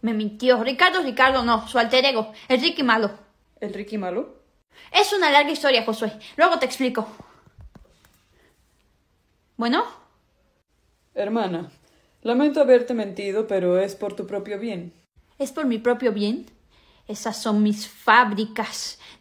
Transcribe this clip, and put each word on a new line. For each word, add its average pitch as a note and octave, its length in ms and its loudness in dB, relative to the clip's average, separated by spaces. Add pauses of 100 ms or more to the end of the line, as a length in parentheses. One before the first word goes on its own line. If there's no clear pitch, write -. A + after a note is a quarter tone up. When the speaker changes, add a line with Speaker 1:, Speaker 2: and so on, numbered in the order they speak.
Speaker 1:
Me A3+ 120 -2
mintió. G#3+ 500 2
Ricardo, F4+ 380 2
Ricardo, C4 420 2
no. A#3 240 0
Su B3+ 120 0
alter B3+ 260 2
ego. A3+ 280 0 (140)
El B3+ 140 2
Ricky E4+ 220 0
malo. A3+ 280 2 (480)
Speaker 2:
¿El G3 140 -10
Ricky G3+ 240 -10
malo? F#3+ 380 -6 (560)
Speaker 1:
Es G4+ 220 2
una F4 180 2
larga D4 200 4
historia, C4 340 0
Josué. A3 280 -4 (220)
Luego E4+ 240 4
te C4 60 -2
explico. B3 420 -4 (2500)
¿Bueno? B3 280 0 (1300)
Speaker 2:
Hermana, G3+ 580 -4 (500)
lamento C#4 380 2
haberte B3 340 4
mentido, G3+ 540 -4
pero F3+ 320 0
es G3 160 -4
por G3+ 200 -8
tu - 120 -10
propio G3+ 320 -8
bien. F3+ 340 -10 (460)
Speaker 1:
¿Es C4+ 140 -6
por D#4 120 -4
mi A#3 120 0
propio A#3+ 340 0
bien? G#3 360 -4 (600)
Esas G#3+ 340 -10
son G#3+ 220 2
mis G#3 240 0
fábricas. A3 1120 0 (220)